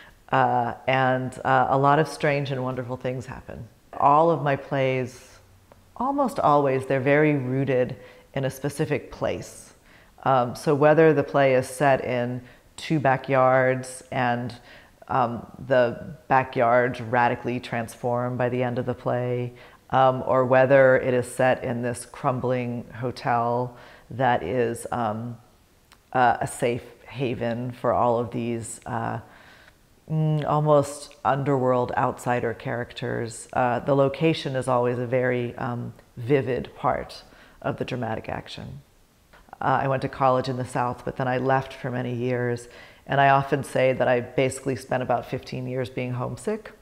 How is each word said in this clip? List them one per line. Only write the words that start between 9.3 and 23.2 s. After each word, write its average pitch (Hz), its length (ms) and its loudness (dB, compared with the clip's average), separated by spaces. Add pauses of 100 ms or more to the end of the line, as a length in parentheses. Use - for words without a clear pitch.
Um, 127 320 2
so 151 180 0
whether 151 400 8
the 139 80 4
play 139 320 4
is 127 140 2
set 135 360 2
in 123 380 -2 (340)
two - 220 -2
backyards 131 1120 2
and, 123 460 -2 (500)
um, 120 400 -2 (220)
the 127 480 0 (100)
backyards 123 760 2
radically 120 600 0
transform 123 760 -4
by 123 120 0
the 123 120 -2
end 123 200 -2
of 123 60 -6
the 123 80 -2
play, 123 580 -4 (380)
um, 131 360 4
or 131 180 4
whether 131 520 6
it 127 180 0
is 123 160 0
set 127 320 2
in 120 180 -4
this 120 240 -4
crumbling 123 880 -4
hotel 123 840 -2 (340)